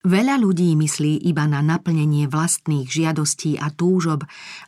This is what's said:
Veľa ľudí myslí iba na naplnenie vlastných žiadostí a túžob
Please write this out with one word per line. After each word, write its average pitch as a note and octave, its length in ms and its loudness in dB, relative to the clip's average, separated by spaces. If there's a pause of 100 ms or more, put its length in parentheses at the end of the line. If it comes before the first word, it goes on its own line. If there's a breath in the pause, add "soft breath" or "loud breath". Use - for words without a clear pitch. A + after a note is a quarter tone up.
Veľa A#3+ 400 2
ľudí F3+ 320 2
myslí D3+ 560 0
iba D3+ 160 0
na D3 160 0
naplnenie D3+ 640 0
vlastných D3 640 -2
žiadostí D#3 720 -2
a D3 80 -4
túžob E3 560 0 (420 loud breath)